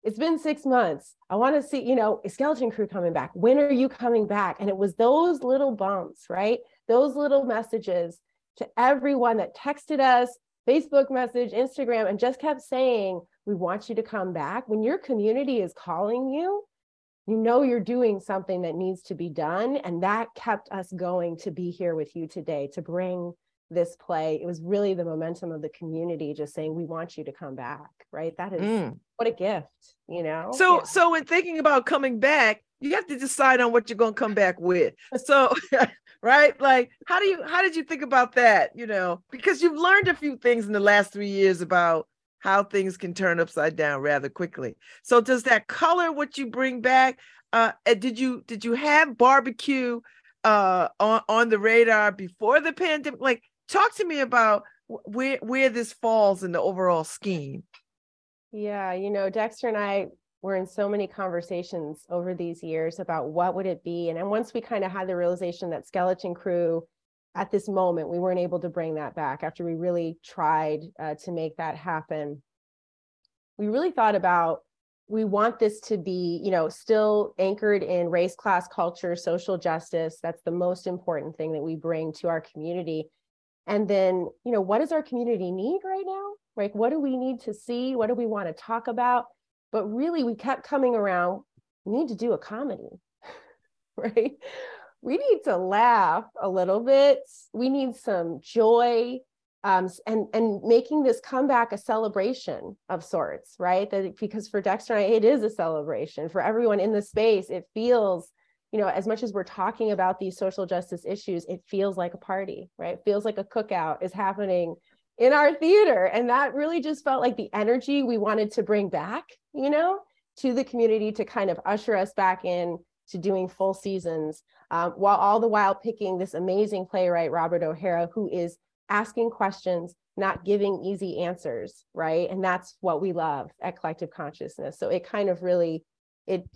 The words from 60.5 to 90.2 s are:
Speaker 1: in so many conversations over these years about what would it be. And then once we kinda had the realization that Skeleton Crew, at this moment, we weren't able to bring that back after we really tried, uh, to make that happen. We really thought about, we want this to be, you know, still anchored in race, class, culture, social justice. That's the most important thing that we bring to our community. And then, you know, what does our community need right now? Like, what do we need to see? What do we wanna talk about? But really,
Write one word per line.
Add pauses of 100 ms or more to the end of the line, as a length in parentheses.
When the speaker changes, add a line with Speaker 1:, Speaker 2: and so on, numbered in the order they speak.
Speaker 1:
in
so
many
conversations
over
these
years
about
what
would
it
be.
And
then
once
we
kinda
had
the
realization
that
Skeleton
Crew, (480)
at
this
moment,
we
weren't
able
to
bring
that
back
after
we
really
tried, (180)
uh,
to
make
that
happen. (1160)
We
really
thought
about, (480)
we
want
this
to
be,
you
know,
still
anchored
in
race,
class,
culture,
social
justice.
That's
the
most
important
thing
that
we
bring
to
our
community. (580)
And
then, (160)
you
know,
what
does
our
community
need
right
now? (240)
Like,
what
do
we
need
to
see?
What
do
we
wanna
talk
about? (440)
But
really,